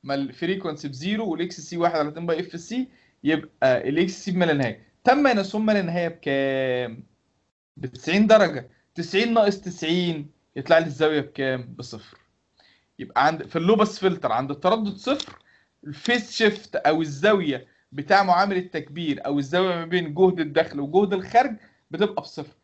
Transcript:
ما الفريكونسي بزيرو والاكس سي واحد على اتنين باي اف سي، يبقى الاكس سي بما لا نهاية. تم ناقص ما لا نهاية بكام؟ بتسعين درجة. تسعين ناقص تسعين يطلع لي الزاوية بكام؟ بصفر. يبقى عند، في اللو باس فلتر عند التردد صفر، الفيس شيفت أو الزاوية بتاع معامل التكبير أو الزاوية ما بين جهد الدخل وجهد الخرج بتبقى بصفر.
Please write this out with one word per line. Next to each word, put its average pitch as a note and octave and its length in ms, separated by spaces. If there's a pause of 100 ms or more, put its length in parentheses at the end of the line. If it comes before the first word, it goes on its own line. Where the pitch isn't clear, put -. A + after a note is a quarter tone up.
ما C#3 120
الفريكونسي D3+ 720
بزيرو F#3+ 420
والاكس E3+ 320
سي F3 160
واحد E3+ 180
على D3+ 140
اتنين E3 160
باي E3+ 140
اف F3 200
سي، B3 280 (360)
يبقى C3+ 640
الاكس E3+ 220
سي - 200
بما F3+ 140
لا E3 80
نهاية. B2+ 320 (180)
تم C#4 240
ناقص G#3 280
ما G#3+ 160
لا G3+ 100
نهاية E3+ 260
بكام؟ C3+ 960 (760)
بتسعين F3+ 500
درجة. F#3 420 (260)
تسعين G3+ 380
ناقص G#3 280
تسعين E3+ 680 (260)
يطلع D#3+ 220
لي E3 80
الزاوية D3+ 360
بكام؟ C3 560
بصفر. - 400 (840)
يبقى C3+ 280
عند، D#3+ 200
في - 80
اللو E3+ 200
باس G#3+ 240
فلتر F3 320
عند C3+ 200
التردد G3+ 460
صفر، - 420 (440)
الفيس A3+ 480
شيفت - 440
أو D#3+ 260
الزاوية D3+ 680 (240)
بتاع D3+ 320
معامل F#3+ 340
التكبير D#3+ 680
أو C#3+ 140
الزاوية F3 360
ما E3 100
بين E3 280
جهد F#3 260
الدخل D3+ 400
وجهد F3+ 340
الخرج A3 420 (360)
بتبقى G3+ 300
بصفر. - 420